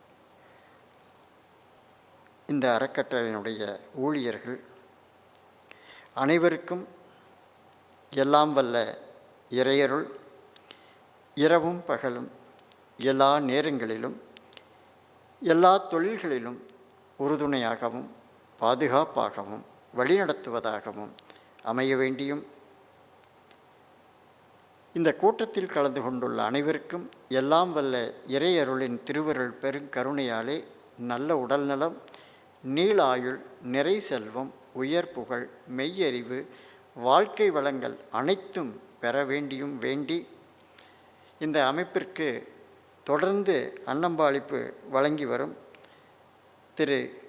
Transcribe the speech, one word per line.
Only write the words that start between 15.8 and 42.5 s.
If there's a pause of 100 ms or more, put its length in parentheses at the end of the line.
தொழில்களிலும் (600)
உறுதுணையாகவும் (540)
பாதுகாப்பாகவும் (300)
வழிநடத்துவதாகவும் (520)
அமைய
வேண்டியும், (2500)
இந்த
கூட்டத்தில்
கலந்து
கொண்டுள்ள
அனைவருக்கும் (240)
எல்லாம்
வல்ல (320)
இறையருளின்
திருவருள்
பெருங்கருணையாலே (460)
நல்ல
உடல்நலம், (680)
நீளாயுள், (200)
நிறை
செல்வம், (200)
உயர்
புகழ், (220)
மெய்யறிவு, (560)
வாழ்க்கை
வளங்கள் (140)
அனைத்தும் (280)
பெற
வேண்டியும்
வேண்டி, (1200)
இந்த
அமைப்பிற்கு (800)